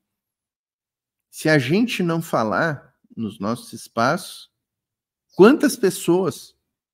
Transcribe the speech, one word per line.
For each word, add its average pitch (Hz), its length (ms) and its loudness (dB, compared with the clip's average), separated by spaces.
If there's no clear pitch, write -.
Se - 180 -8
a 156 120 4
gente 190 420 0
não 165 220 -2
falar 127 640 -2
nos 107 220 -10
nossos 113 360 -8
espaços, - 760 -6
quantas 247 400 6
pessoas, 180 800 -2